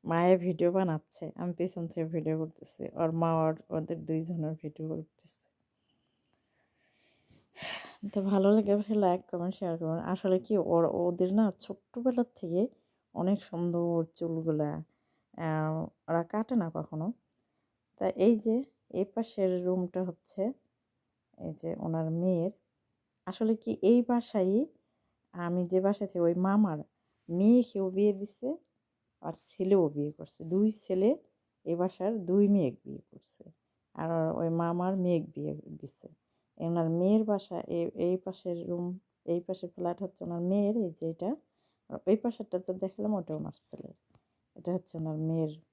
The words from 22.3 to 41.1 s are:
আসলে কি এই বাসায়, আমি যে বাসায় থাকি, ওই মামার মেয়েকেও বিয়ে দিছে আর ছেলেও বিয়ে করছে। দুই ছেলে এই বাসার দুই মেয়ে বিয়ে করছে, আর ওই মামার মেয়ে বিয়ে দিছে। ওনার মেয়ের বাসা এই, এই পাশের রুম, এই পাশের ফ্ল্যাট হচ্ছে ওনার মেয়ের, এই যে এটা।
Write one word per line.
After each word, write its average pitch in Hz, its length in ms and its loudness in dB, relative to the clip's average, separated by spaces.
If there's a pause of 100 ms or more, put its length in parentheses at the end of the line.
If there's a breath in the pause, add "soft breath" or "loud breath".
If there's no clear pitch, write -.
আসলে 220 300 -2
কি 226 260 -6
এই 240 260 6
বাসায়, 233 580 2 (680)
আমি 175 340 -2
যে 185 140 2
বাসায় 202 260 0
থাকি, 180 120 -6
ওই 170 140 4
মামার 190 460 2 (500)
মেয়েকেও 196 600 4
বিয়ে 202 240 2
দিছে 240 440 -8 (640)
আর 160 120 -8 (140)
ছেলেও 190 420 4
বিয়ে 147 220 -2
করছে। - 320 -16
দুই 190 280 4
ছেলে 214 460 2 (460)
এই 165 120 -2
বাসার 185 500 -2
দুই 202 220 6
মেয়ে 190 240 4
বিয়ে - 300 -14 (100)
করছে, - 320 -20 (500)
আর 160 420 -2
ওই 165 140 0
মামার 170 480 0
মেয়ে 180 220 2
বিয়ে 151 360 -8
দিছে। - 520 -16 (500)
ওনার 165 320 0
মেয়ের 185 340 4
বাসা 196 380 -2
এই, 170 340 -2
এই 180 220 0
পাশের 180 520 -8
রুম, 175 300 -4 (260)
এই 170 140 0
পাশের 185 300 -8
ফ্ল্যাট 180 320 -6
হচ্ছে 190 220 -10
ওনার 170 180 -6
মেয়ের, 202 360 2
এই 190 140 -2
যে 165 180 -6
এটা। 175 260 -4 (540)